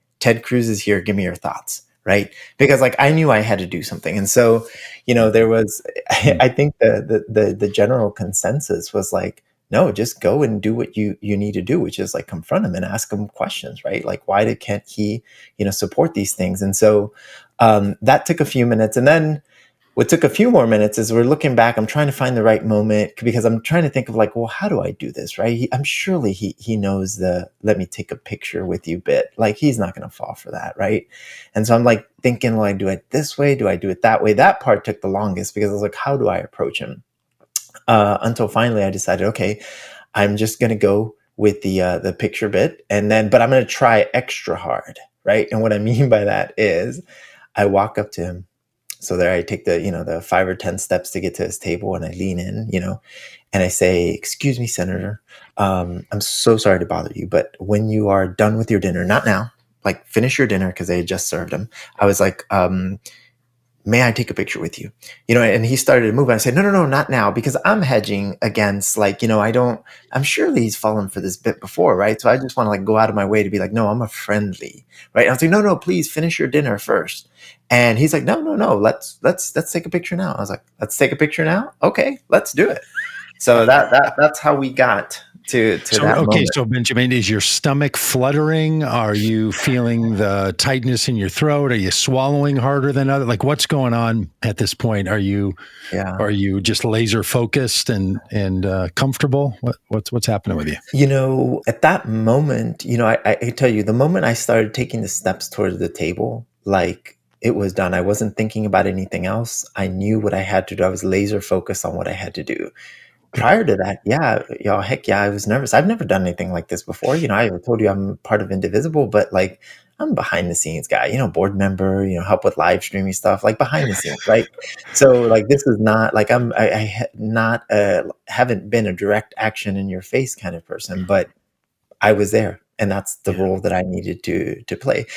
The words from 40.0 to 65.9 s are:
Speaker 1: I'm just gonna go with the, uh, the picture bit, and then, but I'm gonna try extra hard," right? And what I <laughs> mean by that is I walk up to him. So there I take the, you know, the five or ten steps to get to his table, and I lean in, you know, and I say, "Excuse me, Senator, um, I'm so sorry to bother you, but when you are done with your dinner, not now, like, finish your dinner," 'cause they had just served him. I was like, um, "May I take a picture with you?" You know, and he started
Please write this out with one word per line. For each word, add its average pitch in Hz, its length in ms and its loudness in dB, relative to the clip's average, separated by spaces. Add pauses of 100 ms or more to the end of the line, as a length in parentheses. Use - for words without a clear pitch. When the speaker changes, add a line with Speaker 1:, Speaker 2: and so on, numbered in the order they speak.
Speaker 1:
I'm 104 220 2
just 107 220 -2
gonna 113 160 0
go 104 400 2 (220)
with 104 260 2
the, 95 200 -2
uh, 90 180 0
the 95 120 -4
picture - 360 -4
bit, 101 420 -2
and 104 220 0
then, 110 180 2
but 117 120 6
I'm 123 80 2
gonna 131 140 4
try 113 500 4
extra - 420 -6
hard," - 420 -8 (260)
right? 104 280 2
And 110 100 0
what 110 100 2
I 104 60 0
<laughs> 110 120 0
mean 123 180 2
by 107 160 4
that 101 320 -2
is 104 440 0 (560)
I 101 100 4
walk 98 320 2
up 101 140 -4
to 85 120 -8
him. 90 220 -10 (540)
So 90 180 -4
there 90 160 4
I 87 80 0
take - 240 -8
the, 85 160 2
you 98 80 -4
know, 82 120 -6
the 80 200 -6
five 92 260 0
or 92 60 -2
ten 90 240 -6
steps - 320 -4
to 92 100 -8
get 90 140 -4
to 87 100 -6
his - 140 -6
table, 92 360 -6
and 82 120 -6
I 87 60 -10
lean 92 260 -4
in, 101 340 -6
you 90 80 -2
know, 95 220 -6 (500)
and 95 100 2
I 90 60 2
say, 90 420 2
"Excuse - 480 -4
me, 120 80 -4
Senator, 95 540 -6 (380)
um, 90 520 -2
I'm 107 120 -6
so - 340 2
sorry 98 220 4
to 85 80 -4
bother 87 280 -6
you, 90 120 -8
but - 320 0
when 104 320 0
you 107 180 0
are 98 180 2
done 107 300 0
with 110 140 -2
your 101 100 2
dinner, 90 240 -2
not 120 220 0
now, 107 260 0 (320)
like, - 220 -4
finish 123 320 0
your 135 80 2
dinner," 92 260 0
'cause 85 140 -8
they 87 120 0
had 87 80 -2
just 90 220 -4
served 85 240 -6
him. 101 160 -6 (300)
I 101 80 2
was 101 120 2
like, 98 320 0
um, 92 480 0 (880)
"May 120 200 4
I 120 60 2
take 120 180 -4
a - 40 -12
picture 101 260 -6
with - 180 -8
you?" 107 120 -14 (380)
You 117 60 4
know, 120 80 6
and 113 240 4
he 131 100 0
started 127 300 4